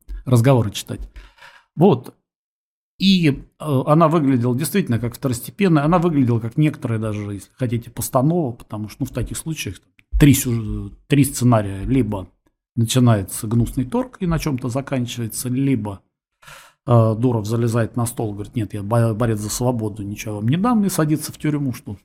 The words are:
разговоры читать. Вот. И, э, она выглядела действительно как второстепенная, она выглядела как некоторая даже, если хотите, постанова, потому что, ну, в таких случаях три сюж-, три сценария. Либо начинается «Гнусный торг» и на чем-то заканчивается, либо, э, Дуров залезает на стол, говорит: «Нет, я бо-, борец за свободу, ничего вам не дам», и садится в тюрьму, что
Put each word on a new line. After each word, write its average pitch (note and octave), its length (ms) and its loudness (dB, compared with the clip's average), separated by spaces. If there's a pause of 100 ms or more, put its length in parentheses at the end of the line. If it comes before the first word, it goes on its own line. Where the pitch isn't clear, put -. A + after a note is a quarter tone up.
(240)
разговоры A#2+ 460 4
читать. - 300 -10 (760)
Вот. D3 400 2 (840)
И, F3+ 320 2 (280)
э, C#3+ 280 0
она D#3 220 6
выглядела C3+ 460 2
действительно C#3+ 440 0
как A#2+ 160 -6
второстепенная, D3 680 0
она F3 140 4
выглядела C#3 400 2
как A2+ 200 -6
некоторая A#2+ 400 0
даже, G#2 340 -6
если G2+ 240 -12
хотите, A#2 340 -4
постанова, C3+ 640 0
потому G#2+ 380 -12
что, - 100 -16
ну, C3 60 -4
в - 80 -8
таких A#2 240 -6
случаях D3 420 -8 (380)
три C#3+ 160 8
сюж-, A2 580 -2 (140)
три C#3 180 4
сценария. G#2+ 600 0
Либо G#2 440 -2 (480)
начинается A2+ 720 2
«Гнусный A#2 400 0
торг» B3+ 340 -6
и F#3 60 -4
на E3 120 0
чем-то C3 300 -4
заканчивается, A#2+ 800 -6
либо, B2 540 -2 (840)
э, A2+ 320 4
Дуров A2+ 280 0
залезает A#2 500 0
на A#2+ 80 -2
стол, A2+ 300 -6
говорит: G2+ 200 -12
«Нет, G#2+ 200 -4
я G2+ 80 -8
бо-, A#2 320 2
борец A2+ 240 0
за G#2+ 100 -6
свободу, A2 540 -2
ничего G#2 340 -8
вам G#2+ 120 -2
не D#3 100 4
дам», A3 260 2
и F#3 60 0
садится D3+ 420 0
в - 60 -20
тюрьму, D3 340 -2
что G#2 320 -12